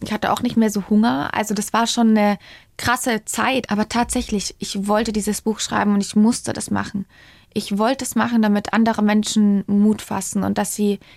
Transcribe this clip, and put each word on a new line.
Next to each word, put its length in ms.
Ich 100
hatte 200
auch 100
nicht 140
mehr 140
so 200
Hunger. 420
Also 220
das 180
war 140
schon 240
eine 280
krasse 480
Zeit. 460
Aber 180
tatsächlich, 720
ich 300
wollte 240
dieses 300
Buch 180
schreiben 340
und 60
ich 160
musste 360
das 200
machen. 340
Ich 240
wollte 260
es 120
machen, 260
damit 300
andere 300
Menschen 640
Mut 360
fassen 420
und 140
dass 160
sie 240